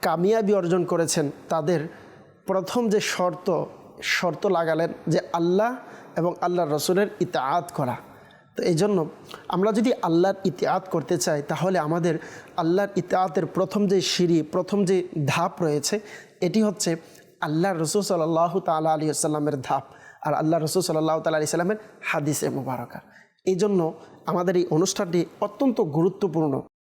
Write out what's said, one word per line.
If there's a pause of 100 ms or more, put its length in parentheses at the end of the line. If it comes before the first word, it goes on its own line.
কামিয়াবি
অর্জন
করেছেন, (180)
তাদের (580)
প্রথম
যে
শর্ত, (380)
শর্ত
লাগালেন (140)
যে (140)
আল্লাহ (400)
এবং
আল্লাহর
রসুলের (140)
ইতিআত
করা।" (600)
তো
এই
জন্য (420)
আমরা
যদি (100)
আল্লাহর (100)
ইতিআত
করতে
চাই,
তাহলে
আমাদের (380)
আল্লাহর
ইতিআতের
প্রথম
যে
সিঁড়ি,
প্রথম
যে (180)
ধাপ
রয়েছে, (400)
এটি
হচ্ছে (440)
আল্লাহর
রসুল
সাল্লাল্লাহু
তাআলা
আলাইহি
ওয়াসাল্লামের
ধাপ, (400)
আর
আল্লাহর
রসুল
সাল্লাল্লাহু
তাআলা
আলাইহি
সাল্লামের (240)
হাদিসে
মুবারকা। (440)
এই
জন্য (340)
আমাদের
এই
অনুষ্ঠানটি (160)
অত্যন্ত
গুরুত্বপূর্ণ (200)